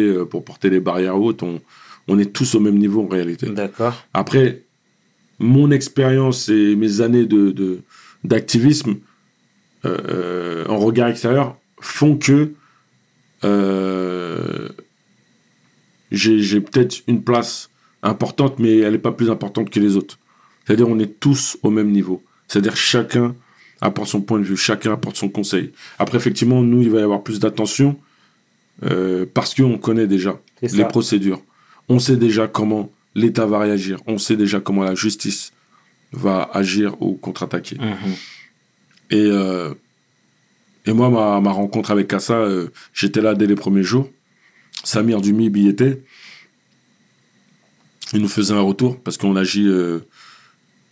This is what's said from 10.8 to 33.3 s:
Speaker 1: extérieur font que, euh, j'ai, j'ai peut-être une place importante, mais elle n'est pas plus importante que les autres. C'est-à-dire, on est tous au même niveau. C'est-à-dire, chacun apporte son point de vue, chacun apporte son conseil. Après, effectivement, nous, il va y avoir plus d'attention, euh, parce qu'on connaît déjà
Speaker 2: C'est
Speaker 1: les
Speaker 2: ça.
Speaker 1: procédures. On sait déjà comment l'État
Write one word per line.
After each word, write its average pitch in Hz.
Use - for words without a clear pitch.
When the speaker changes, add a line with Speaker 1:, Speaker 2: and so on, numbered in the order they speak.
Speaker 1:
extérieur 127
font 147
que, 147
euh, 92
j'ai, 107
j'ai 101
peut-être 123
une 113
place 120
importante, 113
mais 110
elle 107
n'est 107
pas 110
plus 117
importante 104
que -
les 104
autres. -
C'est-à-dire, 117
on 113
est 104
tous 139
au 110
même 107
niveau. 92
C'est-à-dire, 104
chacun 120
apporte 104
son 104
point 107
de 101
vue, 95
chacun 110
apporte 107
son 101
conseil. 98
Après, 101
effectivement, 123
nous, 120
il 117
va 110
y 104
avoir 101
plus 107
d'attention, 110
euh, 92
parce -
qu'on 127
connaît 113
déjà 95
Speaker 2:
C'est 117
Speaker 1:
les 104
Speaker 2:
ça. -
Speaker 1:
procédures. 98
On 123
sait 127
déjà 113
comment 107
l'État 110